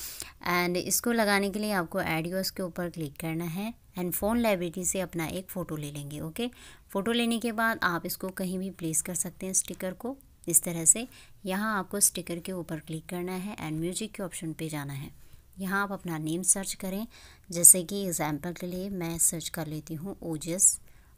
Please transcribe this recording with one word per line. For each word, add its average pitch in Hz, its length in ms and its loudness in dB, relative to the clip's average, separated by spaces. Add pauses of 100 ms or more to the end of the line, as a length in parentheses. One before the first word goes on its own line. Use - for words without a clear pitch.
(500)
and 175 280 4
इसको 196 340 2
लगाने 202 380 4
के 190 80 -4
लिए 214 140 0
आपको 185 280 0
एडियोस 170 500 0
के - 120 -6
ऊपर 175 280 -2
क्लिक 151 300 -6
करना 160 260 -2
है 196 260 -4 (260)
and 180 140 0
फ़ोन 220 280 2
लाइब्रेरी 185 440 2
से 190 160 0
अपना 170 280 -2
एक 185 220 -6
फ़ोटो 165 260 -4
ले 147 140 -6
लेंगे, 147 300 -8
ओके। 160 280 -4 (400)
फ़ोटो 196 240 0
लेने 233 260 2
के 233 160 0
बाद 226 300 2
आप 175 220 2
इसको 185 240 -4
कहीं 185 280 -2
भी 190 140 -4
प्लेस 160 300 0
कर 180 140 -6
सकते 175 300 -4
हैं 190 80 -4
स्टिकर 185 400 -2
को 254 220 -6 (320)
इस 170 140 6
तरह 165 220 -4
से। 226 220 6 (400)
यहाँ 208 320 2
आपको 190 240 -2
स्टिकर 175 360 0
के 180 140 -8
ऊपर 165 280 -6
क्लिक 160 280 -8
करना 180 260 -4
है 185 240 -6
and 156 220 -4
म्यूजिक 185 320 -2
के - 100 -8
ऑप्शन 170 300 -6
पे 160 160 -6
जाना 143 240 -6
है। 139 200 -8 (480)
यहाँ 196 220 0
आप 202 100 -2
अपना 175 260 -4
नेम 156 240 -2
सर्च 190 320 2
करें, 196 320 -4 (440)
जैसे 175 320 10
कि 196 220 -2
एग्जांपल 156 480 -2
के 175 140 -8
लिए 185 240 -4
मैं 170 280 -2
सर्च 160 300 2
कर 165 180 -4
लेती 151 280 -6
हूँ 170 280 -6
ओजस, 165 580 2 (380)